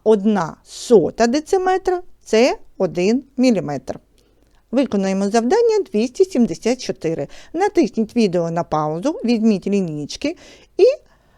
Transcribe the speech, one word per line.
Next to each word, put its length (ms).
одна 600
сота 640
дециметра — 760
це 340
один 460
міліметр. 640
Виконуємо 580
завдання 500
двісті 340
сімдесят 560
чотири. 460
Натисніть 640
відео 360
на 120
паузу, 480
візьміть 560
лінійки 680
і 80